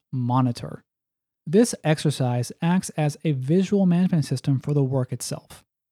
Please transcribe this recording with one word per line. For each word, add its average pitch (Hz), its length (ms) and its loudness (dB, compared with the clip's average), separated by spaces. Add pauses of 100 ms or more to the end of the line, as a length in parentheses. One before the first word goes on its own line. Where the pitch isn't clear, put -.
(120)
monitor. 123 720 -2 (640)
This 202 260 4 (100)
exercise 131 680 0 (100)
acts 175 300 0
as 151 320 -2
a 160 80 0
visual 180 540 2
management 175 400 2
system 135 340 0
for 147 140 -4
the 143 100 2
work 131 300 -2
itself. - 500 -12 (280)